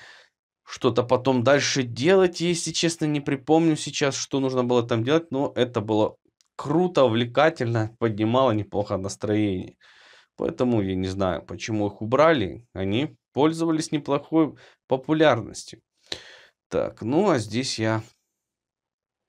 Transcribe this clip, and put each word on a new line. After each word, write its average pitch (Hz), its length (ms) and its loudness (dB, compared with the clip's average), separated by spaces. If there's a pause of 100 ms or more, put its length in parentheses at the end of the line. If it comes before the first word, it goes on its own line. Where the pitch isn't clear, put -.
(640)
что-то 123 400 0
потом 127 400 2
дальше 135 400 2
делать. 180 560 2
Если 170 320 -2
честно, 165 340 -2
не 147 140 0
припомню 151 560 2
сейчас, 143 400 -2
что - 240 -4
нужно 127 240 0
было 123 200 2
там 117 200 -2
делать, 160 280 0
но 135 240 -2
это 120 240 0
было 107 360 0 (400)
круто, 160 480 2
увлекательно, 120 920 0
поднимало 117 540 2
неплохо 101 460 -4
настроение. 101 800 -4 (600)
Поэтому 123 460 0
я 95 140 -2
не 92 120 -2
знаю, 95 380 -2
почему 104 420 -4
их - 140 -10
убрали. 131 720 2
Они 104 420 -2 (180)
пользовались 160 580 0
неплохой 143 640 -2 (320)
популярностью. 135 920 0 (920)
Так, 65 320 -4
ну 156 280 2
а 151 80 2
здесь 107 400 -4
я, 110 220 0 (1300)